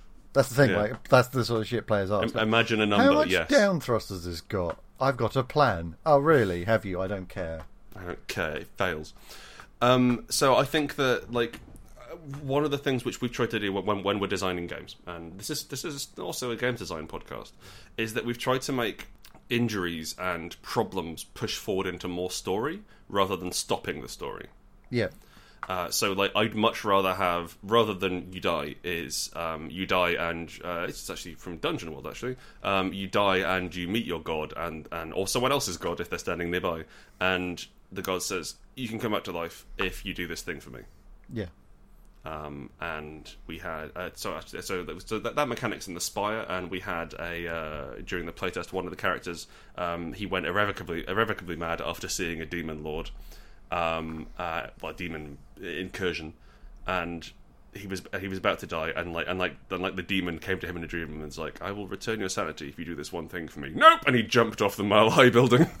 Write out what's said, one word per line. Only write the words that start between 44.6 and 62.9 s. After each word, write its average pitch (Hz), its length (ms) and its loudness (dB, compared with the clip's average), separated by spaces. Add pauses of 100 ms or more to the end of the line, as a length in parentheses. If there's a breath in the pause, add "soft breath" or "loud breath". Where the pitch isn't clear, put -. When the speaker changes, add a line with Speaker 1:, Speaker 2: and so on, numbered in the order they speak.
Speaker 2:
that, 82 260 -10
so 110 100 -2
that, 117 160 -4
that 147 120 2
mechanic's 113 400 -4
in 87 80 -8
the 87 60 -8
Spire, 107 460 -4
and 90 220 -4
we 90 100 -4
had 85 400 -6
a, 85 280 -4
uh, 76 480 -6 (100)
during 85 220 -4
the 85 40 -6
playtest, 90 400 -6
one 90 140 -2
of 85 60 -6
the 90 60 -10
characters, 90 500 -2 (280 soft breath)
um, 85 380 -4
he 104 140 -4
went 90 180 0
irrevocably, 87 640 0
irrevocably 95 480 0
mad 82 260 -2
after 87 260 -4
seeing 85 320 -2
a 80 60 -6
demon 78 380 -6
lord, 78 260 -4 (640 soft breath)
um, 82 560 -2 (100)
uh, 82 300 -4 (160)
like, 80 140 -8
demon 78 420 -8 (200)
incursion, 85 760 -6 (520 soft breath)
and 85 460 -4 (420)
he 101 140 -12
was, 92 160 -6 (160)
he 98 80 -6
was 95 100 -4
about 90 220 2
to - 80 -10
die, 80 280 -2
and, 85 180 -4
like, 82 140 -2
and, 92 120 0
like, 87 160 0 (140)
then, 90 120 -2
like, 92 140 -2
the 92 80 -4
demon 87 340 0
came 92 220 -2
to 82 80 -6
him 87 100 -6
in 82 60 -6
a 78 40 -6
dream 82 260 -4
and 78 100 -8
was 73 160 -10
like, 76 220 -8
"I 92 100 -4
will 101 160 -6
return 107 320 -4
your 95 100 0
sanity 80 380 -4
if 69 100 -12
you 85 80 -8
do 85 80 -6